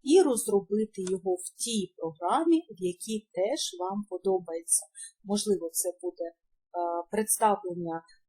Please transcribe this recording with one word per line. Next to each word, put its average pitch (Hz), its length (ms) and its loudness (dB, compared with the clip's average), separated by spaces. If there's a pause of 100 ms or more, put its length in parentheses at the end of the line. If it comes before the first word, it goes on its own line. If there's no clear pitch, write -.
і 330 200 8
розробити 214 880 0
його 185 240 0
в - 220 -8
тій 220 400 -4
програмі, 208 600 2 (120)
в 175 120 -12
якій 214 500 -4
теж 240 480 -2
вам 196 300 -4
подобається. 180 760 -2 (380)
Можливо, 190 480 0
це 180 200 -2 (100)
буде, 175 220 -6
е, 165 100 -10 (760)
представлення, 180 920 0 (260)